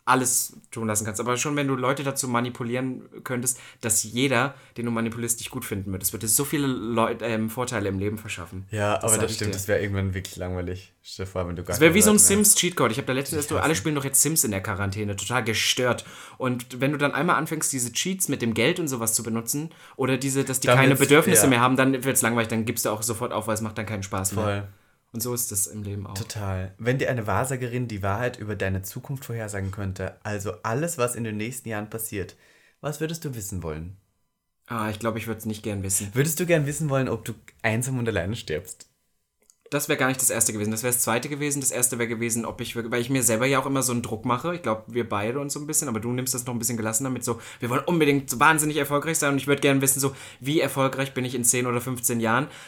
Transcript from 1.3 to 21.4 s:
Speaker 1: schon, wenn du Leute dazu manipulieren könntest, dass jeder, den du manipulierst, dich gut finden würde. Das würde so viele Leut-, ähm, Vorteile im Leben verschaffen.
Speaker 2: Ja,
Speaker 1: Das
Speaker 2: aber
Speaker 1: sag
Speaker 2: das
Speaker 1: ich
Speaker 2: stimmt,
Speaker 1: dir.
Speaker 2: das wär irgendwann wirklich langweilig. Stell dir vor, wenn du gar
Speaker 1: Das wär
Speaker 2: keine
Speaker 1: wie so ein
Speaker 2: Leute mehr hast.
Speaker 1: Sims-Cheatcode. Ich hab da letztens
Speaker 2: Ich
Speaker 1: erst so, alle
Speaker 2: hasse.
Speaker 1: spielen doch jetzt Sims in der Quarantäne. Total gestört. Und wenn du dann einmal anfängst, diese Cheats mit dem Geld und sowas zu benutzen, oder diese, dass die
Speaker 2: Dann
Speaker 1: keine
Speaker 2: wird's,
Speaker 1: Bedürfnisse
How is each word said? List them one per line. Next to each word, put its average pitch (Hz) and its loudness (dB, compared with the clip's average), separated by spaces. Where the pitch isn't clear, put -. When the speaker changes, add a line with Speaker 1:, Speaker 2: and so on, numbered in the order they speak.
Speaker 1:
schon, 147 -2
wenn 143 0
du 135 0
Leute 131 0
dazu 135 -2
manipulieren 123 -2
könntest, 123 -2
dass - 0
jeder, 127 2
den 120 -4
du 117 -2
manipulierst, 113 -2
dich - -10
gut - -10
finden 98 -4
würde. 92 -4
Das - -4
würde 110 -6
so 139 2
viele 143 0
Leut-, 113 0
ähm, 110 0
Vorteile 113 -2
im 95 -2
Leben 104 -2
verschaffen. 92 -10
Speaker 2:
Ja, 104 0
Speaker 1:
Das - -2
Speaker 2:
aber 113 2
Speaker 1:
sag 107 2
Speaker 2:
das 107 0
Speaker 1:
ich - -4
Speaker 2:
stimmt, 107 -2
Speaker 1:
dir. 95 -4
Speaker 2:
das 95 -6
wär 98 2
irgendwann 98 -2
wirklich 92 -8
langweilig. 90 -8
Stell - -10
dir 92 -14
vor, 90 -2
wenn 87 -6
du 87 -8
gar 85 -10
Speaker 1:
Das - -2
wär 156 10
Speaker 2:
keine 165 4
Speaker 1:
wie 208 8
so 214 8
ein 214 6
Speaker 2:
Leute 208 8
mehr 202 4
hast. 208 6
Speaker 1:
Sims-Cheatcode. 160 2
Ich 110 -2
hab - -6
da 135 -2
letztens 139 -4
Speaker 2:
Ich 160 -2
Speaker 1:
erst 143 -4
so, 156 -2
alle - 0
Speaker 2:
hasse. 156 4
Speaker 1:
spielen 160 0
doch 135 -2
jetzt 135 2
Sims 156 2
in 107 0
der 95 -2
Quarantäne. 101 -2
Total 120 -2
gestört. 117 0
Und 123 -4
wenn 135 2
du 143 -2
dann 143 2
einmal 151 2
anfängst, 156 -2
diese 120 -2
Cheats 190 -2
mit 131 0
dem 117 2
Geld 135 2
und 165 -2
sowas 113 -2
zu - 0
benutzen, 127 -2
oder 127 2
diese, 135 0
dass 131 -2
die - 0
Speaker 2:
Dann 127 8
Speaker 1:
keine 135 8
Speaker 2:
wird's, 135 6
Speaker 1:
Bedürfnisse 143 8